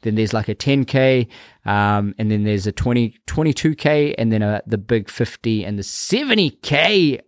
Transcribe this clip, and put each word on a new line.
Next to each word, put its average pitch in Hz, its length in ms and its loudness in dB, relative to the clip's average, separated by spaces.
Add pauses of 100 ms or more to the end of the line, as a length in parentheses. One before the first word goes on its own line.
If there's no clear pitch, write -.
Then 107 140 -2
there's, 110 180 0
like, 110 140 -2
a 110 80 -4
ten 139 300 0
K, 131 420 2 (380)
um, 104 520 0
and 107 140 0
then 104 120 0
there's 104 240 0
a 101 40 -2
twenty, 120 540 0
twenty-two 156 500 0
K, 147 420 2
and 113 140 0
then 110 100 2
a, 104 240 0
the 110 120 -4
big 107 320 -2
fifty 110 560 -4
and 101 120 -6
the 98 60 -6
seventy 220 680 0
K 160 760 0